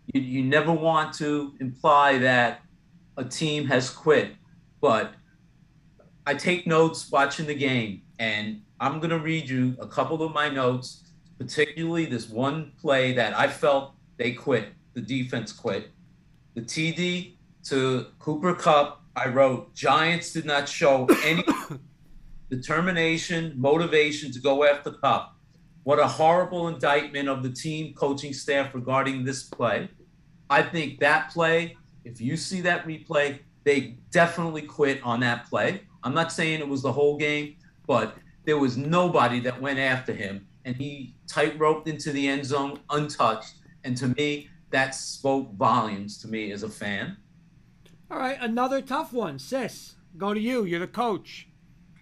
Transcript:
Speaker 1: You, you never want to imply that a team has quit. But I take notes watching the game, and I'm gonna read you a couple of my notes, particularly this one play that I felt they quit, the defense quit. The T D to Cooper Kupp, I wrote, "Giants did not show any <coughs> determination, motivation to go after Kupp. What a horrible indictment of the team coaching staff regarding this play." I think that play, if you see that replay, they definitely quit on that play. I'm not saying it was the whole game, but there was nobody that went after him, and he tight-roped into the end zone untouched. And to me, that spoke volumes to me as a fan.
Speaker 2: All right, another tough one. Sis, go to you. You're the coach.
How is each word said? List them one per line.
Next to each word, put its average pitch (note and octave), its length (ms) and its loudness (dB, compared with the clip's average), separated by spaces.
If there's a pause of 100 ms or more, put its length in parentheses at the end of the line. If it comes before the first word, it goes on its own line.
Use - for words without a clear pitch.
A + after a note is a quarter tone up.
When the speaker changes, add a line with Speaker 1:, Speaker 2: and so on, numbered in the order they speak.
(140)
Speaker 1:
You, C3 80 2
you C3 200 -2
never D3+ 300 4
want D#3 420 2
to D3 460 -2
imply C#3+ 580 4
that B2 440 2 (560)
a C3 60 -4
team D3 420 -4
has B2+ 240 2
quit. C3 460 2 (440)
But A2 320 2 (1120)
I C#3+ 80 0
take F3 320 -2
notes D#3+ 440 2
watching C#3+ 360 2
the D3 80 -4
game, B2+ 480 -2 (160)
and G#2+ 440 -4 (180)
I'm C#3+ 200 -2
gonna E3 180 0
read D#3 320 -4
you B2+ 300 0
a G#2+ 60 -12
couple C#3+ 360 -2
of D#3 100 -4
my D3 160 0
notes, B2+ 640 -4 (260)
particularly E3 680 -2
this A#2 220 -6
one C3+ 520 -4
play C3 340 2
that G#2+ 240 0
I C3+ 100 4
felt C#3 460 0 (220)
they A#2+ 160 -2
quit, A#2+ 360 -2 (260)
the B2 60 -8
defense B2+ 520 -6
quit. - 380 -6 (640)
The A#2+ 80 -8
T D#3+ 300 -4
D F3+ 460 -4 (260)
to C3 420 0 (120)
Cooper D#3 360 -2
Kupp, D3+ 480 4 (140)
I B2 120 -2
wrote, B2+ 460 2
"Giants D#3 580 2
did D#3+ 120 -4
not C#3+ 240 0
show C3+ 380 4 (180)
any E3 200 2 (540)
<coughs> - 520 -18
determination, E3 1040 -2
motivation D3+ 760 2
to B2+ 80 -10
go C#3 240 4
after C#3+ 280 2
Kupp. - 440 0 (480)
What C#3+ 140 4
a D3 80 6
horrible E3+ 640 2
indictment C#3+ 600 0
of C3 140 -2
the B2+ 80 -4
team D#3 440 -8
coaching C#3 380 -2
staff C3+ 420 -2
regarding C3 500 -2
this C3 200 -6
play." A#2 440 -2 (600)
I D3 140 4
think D3 380 -4
that D3+ 300 2
play, E3 460 2 (280)
if A#2+ 160 -16
you C3+ 160 -2
see F3+ 260 -6
that F3 240 0
replay, D3 520 -2 (260)
they C#3 340 2 (120)
definitely E3+ 520 2
quit C#3 420 0
on A#2+ 160 0
that A#2+ 280 0
play. B2+ 340 0 (200)
I'm B2+ 120 -2
not E3 180 0
saying D#3+ 280 -2
it C#3+ 80 -6
was C3+ 140 -4
the C3 100 0
whole D3 240 4
game, D3 400 -2 (300)
but A2 300 0 (280)
there D3+ 140 2
was B2+ 180 2
nobody D3 640 2
that B2 200 -4
went C3+ 180 -2
after B2+ 340 0
him, G2 340 -8 (180)
and B2 100 -6
he C#3+ 400 -10 (140)
tight-roped D3+ 580 0
into D3+ 240 -6
the C#3 160 -2
end C#3 180 -2
zone C#3 360 -4 (100)
untouched. C#3+ 640 -2 (300)
And C3 140 -4
to C3 100 -2
me, D3 400 -2 (220)
that C3+ 240 0
spoke - 580 -2
volumes G#2 720 0
to A#2 60 -14
me G#2+ 240 -6
as G#2 100 -10
a A2 60 -6
fan. G#2 480 -8 (960)
Speaker 2:
All D#4 80 -6
right, C4+ 220 -4
another B3 400 0
tough C4+ 320 -6
one. E3+ 260 -4
Sis, - 560 -8 (220)
go G3 180 -2
to G#3+ 60 -2
you. A#3+ 240 0
You're E3+ 160 -2
the F3 80 -6
coach. G#3+ 600 -6 (540)